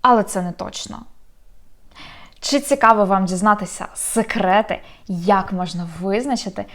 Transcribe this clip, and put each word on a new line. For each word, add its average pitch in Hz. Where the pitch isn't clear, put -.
Але 240
це 190
не 180
точно. -
Чи 277
цікаво 226
вам 190
дізнатися 185
секрети, 214
як 190
можна 175
визначити 202